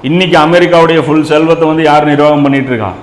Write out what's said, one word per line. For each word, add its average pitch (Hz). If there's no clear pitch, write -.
இன்னைக்கு 170
அமெரிக்காவுடைய 170
ஃபுல் 151
செல்வத்தை 160
வந்து 160
யார் 151
நிர்வாகம் 147
பண்ணிட்டு 135
இருக்கா? 107